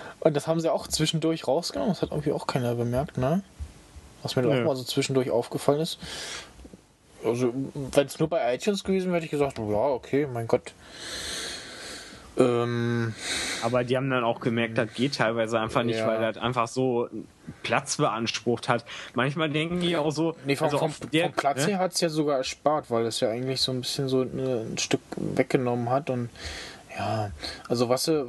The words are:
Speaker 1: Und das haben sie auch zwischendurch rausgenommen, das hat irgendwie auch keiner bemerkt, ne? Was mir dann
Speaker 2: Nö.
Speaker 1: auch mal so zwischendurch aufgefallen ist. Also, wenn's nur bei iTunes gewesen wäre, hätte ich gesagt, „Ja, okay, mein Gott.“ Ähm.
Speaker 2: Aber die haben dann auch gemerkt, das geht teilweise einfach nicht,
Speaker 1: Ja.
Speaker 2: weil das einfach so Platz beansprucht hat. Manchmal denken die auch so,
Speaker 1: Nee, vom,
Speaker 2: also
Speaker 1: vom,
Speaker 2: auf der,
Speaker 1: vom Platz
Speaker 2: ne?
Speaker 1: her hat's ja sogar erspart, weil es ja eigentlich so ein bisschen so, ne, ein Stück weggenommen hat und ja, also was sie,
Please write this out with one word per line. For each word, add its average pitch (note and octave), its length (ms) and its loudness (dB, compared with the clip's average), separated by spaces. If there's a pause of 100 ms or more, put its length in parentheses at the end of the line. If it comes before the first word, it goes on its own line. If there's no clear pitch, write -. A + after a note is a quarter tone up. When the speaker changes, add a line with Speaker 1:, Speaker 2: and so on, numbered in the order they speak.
(220)
Speaker 1:
Und D#3+ 120 4
das C#3+ 140 0
haben E3 140 2
sie D#3+ 100 2
auch F#3+ 160 0
zwischendurch D#3+ 640 0
rausgenommen, F3 420 2
das D#3+ 120 -4
hat - 80 -2
irgendwie D3+ 200 0
auch D#3 160 -2
keiner A#2+ 280 0
bemerkt, A#2+ 420 0
ne? D3 260 2 (800)
Was - 140 -2
mir C3 60 6
dann A#2+ 100 4
Speaker 2:
Nö. B2+ 80 4
Speaker 1:
auch A#2 60 0
mal C#3+ 100 2
so B2+ 80 -6
zwischendurch C3 440 0
aufgefallen C#3+ 520 2
ist. - 160 -4 (1300)
Also, A#2+ 280 2 (200)
wenn's C#3 440 0
nur D#3+ 120 2
bei B2+ 260 2
iTunes G3 300 0
gewesen F#3+ 220 2
wäre, F3+ 100 2
hätte E3 80 -2
ich D#3 60 -12
gesagt, C#3+ 260 0
„Ja, G#2+ 320 2
okay, C#3+ 440 0
mein A#2 140 -4
Gott.“ - 240 2 (1700)
Ähm. A#2+ 760 2 (480)
Speaker 2:
Aber B2 220 2
die B2 120 0
haben C3 140 0
dann B2+ 140 2
auch A#2 160 0
gemerkt, A#2 380 0
das - 160 0
geht C3+ 220 0
teilweise A2+ 440 2
einfach A2 240 0
nicht, A2+ 160 0
Speaker 1:
Ja. A2 80 0
Speaker 2:
weil A2 120 0
das A2 220 -2
einfach A#2+ 260 0
so B2 400 0 (540)
Platz B2+ 360 0
beansprucht A#2 720 0
hat. A#2+ 160 0 (280)
Manchmal C#3+ 360 0
denken E3 320 -2
die F3 160 0
auch D3+ 140 2
so, D#3 240 0 (100)
Speaker 1:
Nee, C#3 100 2
vom, D3+ 100 2
Speaker 2:
also C#3+ 140 2
Speaker 1:
vom, D#3 100 2
Speaker 2:
auf D3+ 100 -8 (140)
der, D#3+ 120 4
Speaker 1:
vom C#3+ 80 -2
Platz C#3 340 0
Speaker 2:
ne? G#3 60 2
Speaker 1:
her F#3 60 0
hat's F3+ 220 0
ja F3 80 2
sogar D3 280 2
erspart, - 520 0
weil A#2 160 2
es A2+ 140 -2
ja A#2+ 100 4
eigentlich B2+ 320 -2
so - 100 2
ein B2+ 100 -2
bisschen C3+ 280 -2
so, C3 140 4
ne, B2+ 480 -2
ein - 80 -4
Stück - 220 2 (140)
weggenommen B2 760 2
hat C3 200 2
und A#2+ 200 -2 (680)
ja, G#2 340 -2 (380)
also A#2+ 200 4
was B2+ 160 2
sie, D3+ 240 2